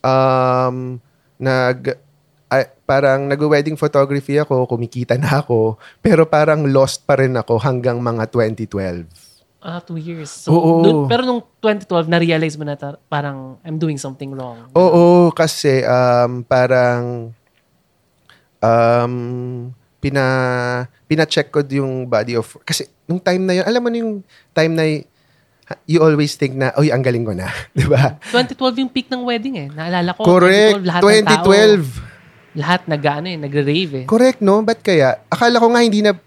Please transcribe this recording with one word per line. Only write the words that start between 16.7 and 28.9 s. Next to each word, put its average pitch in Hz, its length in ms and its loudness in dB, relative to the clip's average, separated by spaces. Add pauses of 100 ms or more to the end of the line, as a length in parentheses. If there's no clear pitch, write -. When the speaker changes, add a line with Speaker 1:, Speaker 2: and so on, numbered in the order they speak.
Speaker 1:
um, 117 540 2 (840)
pina-, 127 800 -2 (260)
pina-check 156 440 -2
ko 151 160 -2
yung 135 400 -6
body 120 300 -2
of, 117 280 -6
kasi - 240 -8 (180)
nung 175 140 -6
time 185 240 -2
na 185 120 -2
yun, 185 100 -2
alam 240 160 -2
mo 240 80 -4
na 233 100 -4
yung 226 140 -6 (380)
time 165 220 0
na 160 120 0
y-, 151 200 -4 (840)
you 160 120 2
always 151 360 4
think 131 200 -4
na, 131 200 -2
"Oy, 147 140 2
ang 131 120 0
galing 123 220 0
ko 110 100 -6
na." 92 180 -8 (120)
<laughs> - 140 -12
Di 143 80 0
ba? 123 320 2 (120)
Speaker 2:
Twenty 247 260 -2
twelve 254 220 -2
yung 262 120 -4
peak 254 200 -6